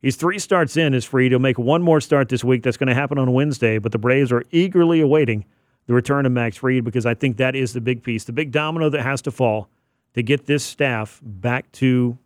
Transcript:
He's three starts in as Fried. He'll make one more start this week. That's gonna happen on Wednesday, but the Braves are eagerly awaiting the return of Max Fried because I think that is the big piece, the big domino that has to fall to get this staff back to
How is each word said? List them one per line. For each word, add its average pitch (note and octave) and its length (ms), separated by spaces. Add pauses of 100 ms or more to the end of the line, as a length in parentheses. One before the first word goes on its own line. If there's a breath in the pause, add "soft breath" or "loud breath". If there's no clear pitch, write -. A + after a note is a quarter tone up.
He's C3 140
three F#3 240
starts F3 360
in D#3 180
as A#2+ 100
Fried. B2+ 260
He'll B2+ 80
make B2+ 200
one C#3+ 240
more E3 180
start C#3 280
this B2+ 140
week. B2 220
That's B2 120
gonna C3 180
happen C#3+ 240
on B2+ 140
Wednesday, B2 460
but G#2+ 140
the A#2+ 60
Braves B2+ 340
are A#2+ 180
eagerly E3+ 500
awaiting C3+ 440 (420)
the A#2+ 80
return C#3 320
of B2+ 60
Max A#2+ 240
Fried B2+ 280
because A#2 220
I A#2 80
think B2 220
that C3 180
is B2+ 180
the B2 80
big A#2 220
piece, A2+ 220
the A#2+ 80
big C#3+ 180
domino D#3 400
that C#3 120
has C3+ 200
to C#3+ 80
fall G#2+ 380 (460)
to B2 80
get C3 240
this C#3+ 180
staff A#2+ 580
back A#2+ 500
to B2 540